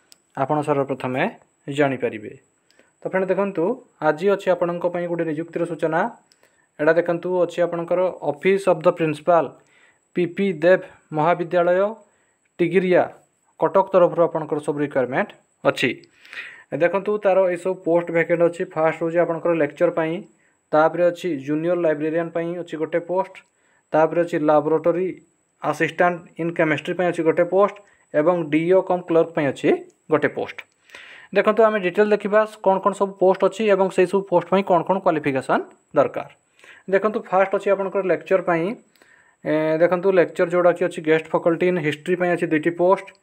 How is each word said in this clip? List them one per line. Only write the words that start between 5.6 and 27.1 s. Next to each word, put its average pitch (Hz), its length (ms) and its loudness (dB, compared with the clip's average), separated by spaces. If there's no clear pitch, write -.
ସୂଚନା। 160 360 -2
ଏଇଟା 156 140 4
ଦେଖନ୍ତୁ, 170 360 0
ଅଛି 170 180 -2
ଆପଣଙ୍କର 170 400 -2
ଅଫିସ୍ 185 480 0
ଅଫ୍ 160 120 0
ଦ 175 60 0
ପ୍ରିନ୍ସିପାଲ୍, 165 600 2
ପି 180 120 0
ପି 190 280 -2
ଦେବ 175 280 4
ମହାବିଦ୍ୟାଳୟ, 175 800 0
ଟିଗିରିଆ, 175 500 2
କଟକ 185 340 2
ତରଫରୁ 170 300 4
ଆପଣଙ୍କର 156 360 -2
ସବୁ 147 200 -4
ରିକ୍ୱାରମେଣ୍ଟ 143 500 -2
ଅଛି। 135 360 -2
ଦେଖନ୍ତୁ, 185 440 -2
ତାର 190 200 2
ଏସବୁ 180 240 -4
ପୋଷ୍ଟ 170 380 -2
ଭ୍ୟାକାଣ୍ଟ 170 300 0
ଅଛି। 170 220 0
ଫାଷ୍ଟ 160 400 -2
ହେଉଛି 165 140 -2
ଆପଣଙ୍କର 170 360 0
ଲେକ୍ଚର 160 360 0
ପାଇଁ, 170 340 -4
ତାପରେ 160 320 2
ଅଛି 170 340 -2
ଜୁନିୟର 156 380 -4
ଲାଇବ୍ରେରିଆନ୍ 160 560 -2
ପାଇଁ 170 260 -6
ଅଛି 165 200 -12
ଗୋଟେ 160 220 -4
ପୋଷ୍ଟ, 185 360 -6
ତାପରେ 160 300 2
ଅଛି 170 180 -2
ଲାବୋରେଟୋରୀ 156 840 0
ଆସିଷ୍ଟାଣ୍ଟ 165 560 0
ଇନ୍ 165 120 -4
କେମିଷ୍ଟ୍ରି 160 420 -2
ପାଇଁ 180 140 -2
ଅଛି 165 160 -2